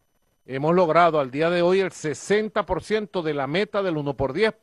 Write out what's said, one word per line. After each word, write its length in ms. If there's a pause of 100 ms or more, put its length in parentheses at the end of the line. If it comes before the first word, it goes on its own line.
(460)
Hemos 300
logrado 440
al 100
día 200
de 120
hoy 200
el 100
sesenta 760
por 160
ciento 400
de 120
la 140
meta 340
del 160
uno 160
por 180
diez 320